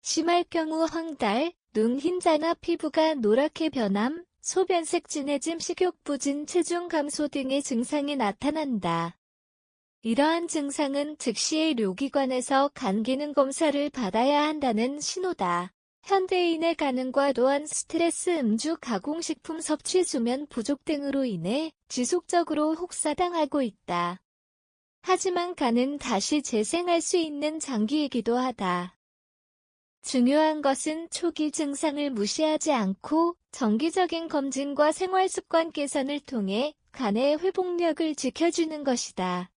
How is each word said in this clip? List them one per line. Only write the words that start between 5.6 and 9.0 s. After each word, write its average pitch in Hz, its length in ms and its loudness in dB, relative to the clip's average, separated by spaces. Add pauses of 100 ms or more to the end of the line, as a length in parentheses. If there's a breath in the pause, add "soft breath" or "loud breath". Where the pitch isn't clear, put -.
부진, 285 420 -2
체중 349 400 0
감소 294 400 -2
등의 277 380 -2
증상이 285 500 -2
나타난다. 214 1040 0 (840)